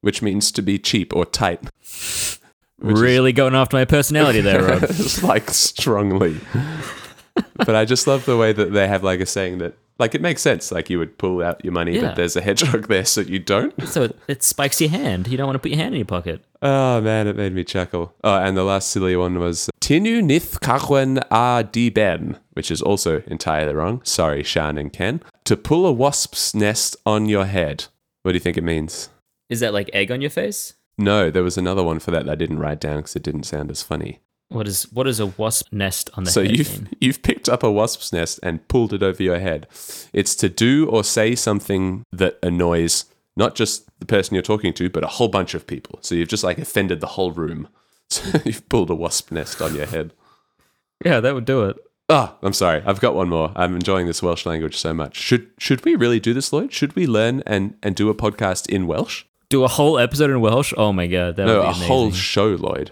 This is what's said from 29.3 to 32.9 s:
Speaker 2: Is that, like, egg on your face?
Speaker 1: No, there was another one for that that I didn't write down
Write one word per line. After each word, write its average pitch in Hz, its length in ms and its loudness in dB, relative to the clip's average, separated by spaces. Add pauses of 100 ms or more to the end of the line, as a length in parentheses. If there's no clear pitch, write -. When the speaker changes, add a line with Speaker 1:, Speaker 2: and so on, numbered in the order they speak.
Speaker 2:
Is 120 120 -4
that, 113 120 0
like, 101 200 -4
egg 98 180 0
on 131 100 -4
your 143 80 -4
face? 202 440 -6 (260)
Speaker 1:
No, 202 300 4
there 90 140 2
was 90 160 -2
another 92 240 0
one 80 160 0
for - 100 -8
that 80 160 -2
that 69 60 -4
I - 20 -2
didn't 80 240 -4
write 76 240 -4
down 76 220 -4